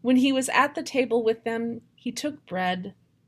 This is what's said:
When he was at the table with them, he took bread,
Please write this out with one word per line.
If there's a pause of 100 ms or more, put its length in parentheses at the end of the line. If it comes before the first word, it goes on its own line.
When
he
was
at
the
table
with
them, (120)
he
took
bread, (340)